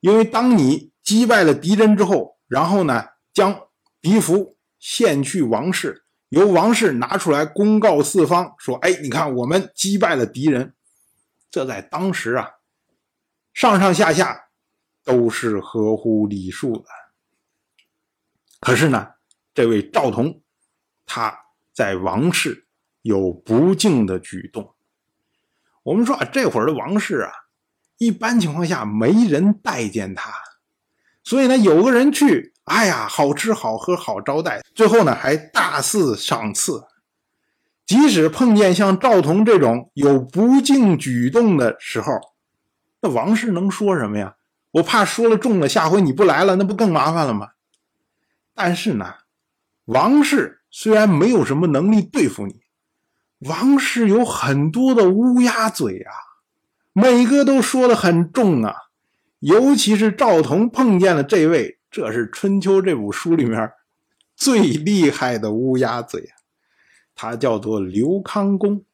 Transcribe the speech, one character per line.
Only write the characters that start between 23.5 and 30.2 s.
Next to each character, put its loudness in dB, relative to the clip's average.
敬 0
的 -6
举 -18
动。 -14
我 -6
们 0
说 0
啊， -6
这 -4
会 -2
儿 0
的 -2
王 -4
室 -6
啊， -10
一 0
般 -2
情 -2
况 -4
下 -4
没 0
人 2
待 -6
见 -8
他， -14